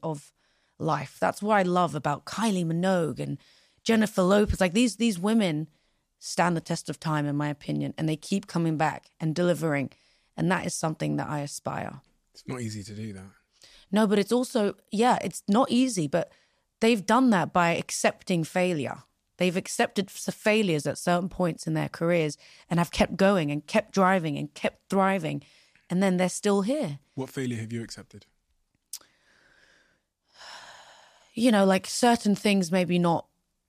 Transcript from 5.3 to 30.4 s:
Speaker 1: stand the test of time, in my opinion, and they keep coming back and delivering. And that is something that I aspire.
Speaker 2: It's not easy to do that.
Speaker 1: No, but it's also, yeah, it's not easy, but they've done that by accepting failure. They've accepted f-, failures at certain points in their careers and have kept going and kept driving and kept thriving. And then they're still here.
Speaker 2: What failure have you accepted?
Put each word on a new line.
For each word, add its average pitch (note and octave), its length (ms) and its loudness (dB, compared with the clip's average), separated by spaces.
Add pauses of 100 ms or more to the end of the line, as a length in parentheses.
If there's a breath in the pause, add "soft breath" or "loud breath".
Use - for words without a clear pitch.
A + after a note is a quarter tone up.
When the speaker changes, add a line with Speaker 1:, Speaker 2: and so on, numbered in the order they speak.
Speaker 1:
stand F3 360 0
the D#3+ 40 -2
test - 280 -6
of D#3 120 -10
time, D3+ 260 -2
in C#3+ 100 -2
my D3 120 -2
opinion, D3 500 -6
and D#3 100 -2
they D#3 80 -2
keep G3 300 -6
coming E3 300 -2
back D3 420 -4
and D#3+ 160 -2
delivering. D#3 560 0 (460 soft breath)
And E3 160 0
that - 140 -2
is E3+ 80 -6
something D#3 420 -4
that C#3+ 120 -6
I D3 120 -6
aspire. - 600 -8 (320)
Speaker 2:
It's - 140 -20
not C3 140 -8
easy G#2+ 240 -10
to G#2 100 -16
do G#2+ 200 -10
that. F#2+ 160 -18 (600 soft breath)
Speaker 1:
No, G#3+ 160 4
but G3+ 140 2
it's G3 120 -2
also, A#3+ 440 0 (160)
yeah, A3 280 4
it's - 280 -8
not G#3+ 220 4
easy, A#3 360 2
but E3 240 -2 (500 soft breath)
they've A3+ 240 4
done B3 260 4
that F3 220 2
by E3+ 180 4
accepting - 720 -2
failure. F3 580 -2 (360)
They've F3 180 0
accepted G3+ 520 -2
f-, - 260 -8
failures G#3 520 0
at C#3 100 -2
certain F3 320 0
points - 380 -4
in D#3+ 80 -2
their D3 160 -2
careers E3 480 0 (320 loud breath)
and E3+ 100 2
have E3+ 100 -2
kept - 260 0
going F#3+ 340 2
and D3 160 -6
kept - 260 -2
driving F3+ 460 2
and D3 160 -8
kept - 340 -6
thriving. F#3+ 540 0 (480 soft breath)
And F3+ 120 2
then F#3 140 4
they're F3+ 140 2
still G3+ 320 0
here. G3+ 360 -4 (160)
Speaker 2:
What C3 140 -8
failure B2 300 -6
have A2+ 140 -8
you A#2 100 -6
accepted? - 440 -18 (3000 loud breath)